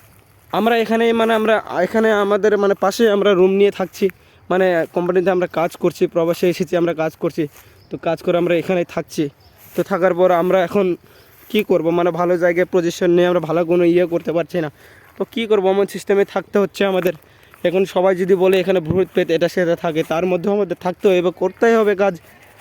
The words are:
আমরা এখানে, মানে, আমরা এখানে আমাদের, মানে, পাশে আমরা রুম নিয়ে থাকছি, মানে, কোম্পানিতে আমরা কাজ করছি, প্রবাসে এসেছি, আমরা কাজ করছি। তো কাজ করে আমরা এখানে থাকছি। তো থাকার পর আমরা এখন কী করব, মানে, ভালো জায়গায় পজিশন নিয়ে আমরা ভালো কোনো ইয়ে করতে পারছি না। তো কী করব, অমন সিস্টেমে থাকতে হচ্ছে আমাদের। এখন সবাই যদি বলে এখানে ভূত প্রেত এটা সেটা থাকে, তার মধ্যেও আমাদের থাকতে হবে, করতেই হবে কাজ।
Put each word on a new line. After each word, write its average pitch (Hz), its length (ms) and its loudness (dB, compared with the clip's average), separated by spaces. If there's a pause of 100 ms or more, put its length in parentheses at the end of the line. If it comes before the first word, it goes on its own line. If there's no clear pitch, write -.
(520)
আমরা 226 260 0
এখানে, 226 340 0
মানে, 226 220 0
আমরা 214 280 0 (200)
এখানে 220 300 0
আমাদের, 202 460 0
মানে, 202 160 2
পাশে 202 360 0
আমরা 202 240 4
রুম 185 160 4
নিয়ে 202 200 4
থাকছি, 190 400 -4 (400)
মানে, 180 420 2
কোম্পানিতে 180 380 0
আমরা 180 160 0
কাজ 170 300 -4
করছি, 180 300 -2
প্রবাসে 170 420 0
এসেছি, 175 280 -2
আমরা 170 180 0
কাজ 156 220 -4
করছি। 160 320 -4 (420)
তো 151 80 -10
কাজ 165 240 -6
করে 175 160 0
আমরা 175 160 0
এখানে 175 300 -2
থাকছি। 160 440 -6 (480)
তো 180 60 0
থাকার 180 320 0
পর 180 160 4
আমরা 180 340 2
এখন 185 320 0 (520)
কী 214 140 0
করব, 170 280 0
মানে, 175 200 0
ভালো 175 280 0
জায়গায় 175 340 2
পজিশন 175 380 0
নিয়ে 175 160 4
আমরা 175 140 2
ভালো 160 260 -2
কোনো 175 180 2
ইয়ে 175 220 2
করতে 165 260 -4
পারছি 165 280 -4
না। 151 100 -6 (480)
তো 196 140 -4
কী 226 140 -4
করব, 202 200 2
অমন 196 200 2
সিস্টেমে 196 380 0
থাকতে - 340 -4
হচ্ছে 196 260 -2
আমাদের। 185 280 0 (520)
এখন 180 200 0
সবাই 185 320 0
যদি 185 180 0
বলে 190 260 4
এখানে 185 200 0
ভূত 170 320 -2
প্রেত 175 180 -2
এটা 165 180 0
সেটা 170 280 -2
থাকে, 160 260 -4
তার 165 240 -4
মধ্যেও 185 260 -2
আমাদের 196 280 -2
থাকতে 185 380 0
হবে, 175 120 0
করতেই 190 440 0
হবে 208 200 2
কাজ। 190 240 -2 (420)